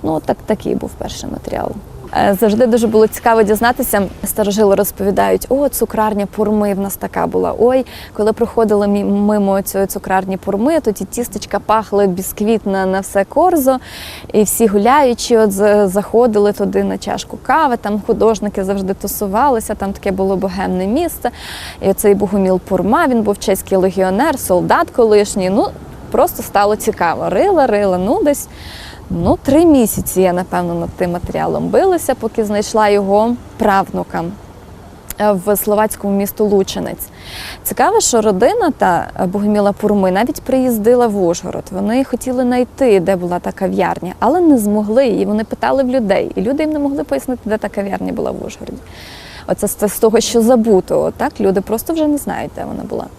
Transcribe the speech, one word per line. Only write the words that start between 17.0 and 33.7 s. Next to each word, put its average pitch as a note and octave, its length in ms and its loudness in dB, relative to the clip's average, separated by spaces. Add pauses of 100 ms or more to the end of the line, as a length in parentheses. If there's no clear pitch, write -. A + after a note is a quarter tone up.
кави, C4+ 340 2
там G#3 300 -4
художники G#3 560 0
завжди G3 300 -2
тусувалися, G#3+ 840 -2
там G3 180 -6
таке - 180 -4
було F#3+ 240 0
богемне F#3 520 -2
місце». C4+ 440 -2 (500)
І - 80 2
оцей G3+ 260 4
Богоміл F#3+ 440 0
Пурма, G3 480 0
він A#3+ 140 2
був G3+ 180 0
чеський - 380 0
легіонер, F#3+ 640 0
солдат F#3 500 2
колишній, G#3 600 2
ну, A#3+ 180 2 (440)
просто B3 320 0
стало G#3 320 2
цікаво. E3+ 540 -2
Рила, C#4+ 380 4
рила, G3+ 300 2
ну, B3+ 260 0
десь, C#4+ 240 0 (600)
ну, F#3 340 0
три D4+ 220 4
місяці B3 560 2
я, F3+ 120 4
напевно, F3+ 400 -2
над E3+ 160 -4
тим F3+ 220 -4
матеріалом D#3+ 560 -4
билася, D#4 480 2
поки A3 300 -4
знайшла G#3 440 0
його G3+ 460 2 (220)
правнука, F#3+ 640 0 (1000)